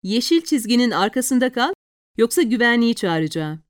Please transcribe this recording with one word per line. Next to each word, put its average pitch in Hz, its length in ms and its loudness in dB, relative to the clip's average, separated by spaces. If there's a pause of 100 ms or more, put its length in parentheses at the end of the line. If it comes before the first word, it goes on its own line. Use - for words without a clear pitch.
"Yeşil 247 380 0
çizginin 240 500 0
arkasında 247 600 0
kal, 269 200 -2 (460)
yoksa 233 240 2
güvenliği 233 520 2
çağıracağım." 160 760 -4